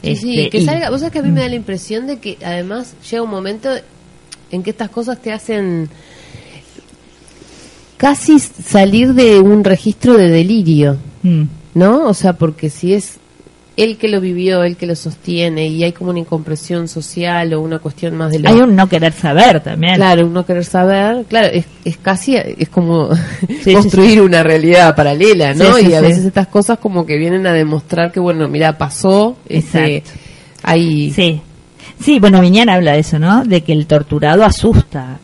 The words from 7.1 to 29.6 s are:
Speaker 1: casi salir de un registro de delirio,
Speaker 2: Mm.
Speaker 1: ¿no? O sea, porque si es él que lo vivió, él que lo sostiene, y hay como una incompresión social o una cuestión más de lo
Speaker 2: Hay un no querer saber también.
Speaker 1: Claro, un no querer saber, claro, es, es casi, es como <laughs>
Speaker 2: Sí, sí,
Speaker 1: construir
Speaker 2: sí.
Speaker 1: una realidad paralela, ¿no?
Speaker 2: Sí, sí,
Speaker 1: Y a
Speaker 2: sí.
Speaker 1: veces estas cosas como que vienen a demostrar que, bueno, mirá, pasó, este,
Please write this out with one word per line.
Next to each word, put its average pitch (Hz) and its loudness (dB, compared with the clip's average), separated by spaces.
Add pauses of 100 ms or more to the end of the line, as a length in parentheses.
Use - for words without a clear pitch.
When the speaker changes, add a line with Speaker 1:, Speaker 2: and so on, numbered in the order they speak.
Speaker 1:
casi 285 2
salir 208 0
de 233 6
un 208 4
registro 208 0
de 180 4
delirio, 165 2 (260)
Speaker 2:
Mm. 165 0 (300)
Speaker 1:
¿no? 208 2
O 214 0
sea, 180 0
porque 160 -4
si 175 -4
es - -6 (600)
él 220 -2
que 220 -6
lo 202 -2
vivió, 180 -2
él 175 -4
que 180 -10
lo 170 -4
sostiene, 165 -6
y 160 -4
hay 175 -2
como 180 -8
una 175 -4
incompresión 165 -8
social 170 -6
o 156 -4
una 160 -6
cuestión 160 -8
más 160 -4
de 156 -2
lo 156 -2
Speaker 2:
Hay 220 4
un 247 4
no 190 4
querer 165 0
saber 165 2
también. 175 -2
Speaker 1:
Claro, 180 2
un 170 -4
no 180 -4
querer 175 -4
saber, 196 0
claro, 220 0
es, 170 -4 (180)
es 165 -8
casi, 196 -4
es - -6
como 165 0
<laughs> 170 -6
Speaker 2:
Sí, 262 -8
sí, 190 2
Speaker 1:
construir 202 4
Speaker 2:
sí. 214 6
Speaker 1:
una 175 4
realidad 160 4
paralela, 147 2
¿no? 196 4
Speaker 2:
Sí, 220 4
sí, 175 4
Speaker 1:
Y - 4
a 156 2
Speaker 2:
sí. 156 2
Speaker 1:
veces 180 2
estas 190 -2
cosas 208 0
como 180 -4
que 151 -4
vienen 175 -2
a 175 0
demostrar 156 -2
que, 185 -4
bueno, 165 -2
mirá, 151 -2
pasó, 196 0 (140)
este, 156 -2